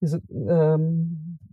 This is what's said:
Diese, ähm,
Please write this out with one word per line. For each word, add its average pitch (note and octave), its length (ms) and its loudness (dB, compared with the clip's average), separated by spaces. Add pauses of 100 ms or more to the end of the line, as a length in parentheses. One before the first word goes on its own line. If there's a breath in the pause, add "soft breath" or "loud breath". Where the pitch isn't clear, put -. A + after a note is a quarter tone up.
Diese, D#3+ 200 0 (100)
ähm, D#3+ 1080 0 (140)